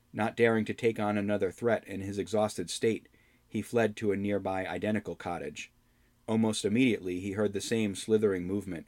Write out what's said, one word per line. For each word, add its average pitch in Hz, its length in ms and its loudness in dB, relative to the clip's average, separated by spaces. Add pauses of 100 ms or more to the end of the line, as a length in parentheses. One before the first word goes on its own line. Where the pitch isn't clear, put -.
(140)
Not 110 240 0
daring 113 280 6
to 110 80 -4
take 113 240 0
on 104 200 2
another 101 340 0
threat 117 340 0
in 95 140 -8
his 98 180 -6
exhausted 98 520 -2
state, - 400 -2 (400)
he 110 120 -2
fled 110 360 0
to 104 160 0
a 98 40 0
nearby 98 480 -2
identical 98 480 -2
cottage. 76 600 -8 (520)
Almost 113 380 2
immediately, 101 560 2
he 98 140 -4
heard 104 180 0
the 98 80 -4
same 107 360 -2
slithering 101 520 2
movement 92 400 -4